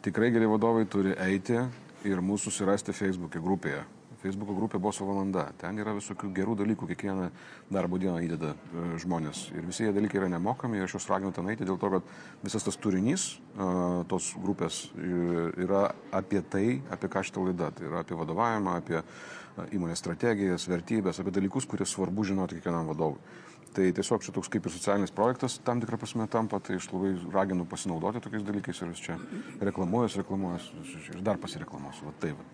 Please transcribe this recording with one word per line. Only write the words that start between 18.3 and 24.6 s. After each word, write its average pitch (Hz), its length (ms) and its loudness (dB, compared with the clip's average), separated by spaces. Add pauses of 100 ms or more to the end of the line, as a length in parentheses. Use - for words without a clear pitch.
apie, 85 220 0
e, - 720 -10
įmonės 85 320 -2
strategijas, 92 640 2
vertybės, 90 560 0
apie 95 80 0
dalykus, 98 340 2
kurie 98 220 -2
svarbu 95 400 0
žinoti 92 320 0
kiekvienam 82 320 0
vadovui. 78 260 0 (540)
Tai 95 140 4 (100)
tiesiog 104 260 2
čia - 140 -8
toks 92 160 -2
kaip 104 140 0